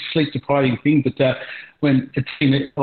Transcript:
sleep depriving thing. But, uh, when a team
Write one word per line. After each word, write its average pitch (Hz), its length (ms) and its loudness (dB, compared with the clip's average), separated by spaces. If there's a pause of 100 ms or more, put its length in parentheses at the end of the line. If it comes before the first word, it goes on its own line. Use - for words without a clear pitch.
(120)
sleep 156 200 0
depriving 135 500 0
thing. 147 200 4
But, - 220 -2
uh, 131 100 2 (440)
when 135 380 2
a 135 80 -2 (160)
team 139 320 0 (100)